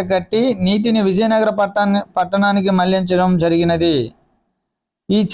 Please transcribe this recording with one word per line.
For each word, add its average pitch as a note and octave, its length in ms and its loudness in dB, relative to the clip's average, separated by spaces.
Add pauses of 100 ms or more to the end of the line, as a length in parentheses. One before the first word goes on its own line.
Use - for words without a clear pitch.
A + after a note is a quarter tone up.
(140)
కట్టి A3 400 0
నీటిని G#3 480 0
విజయనగర G#3+ 480 0
పట్టాన్ని, G3+ 520 0 (160)
పట్టణానికి G3 520 0
మళ్లించడం F#3 680 0
జరిగినది. E3+ 800 0 (960)
ఈ G3+ 240 0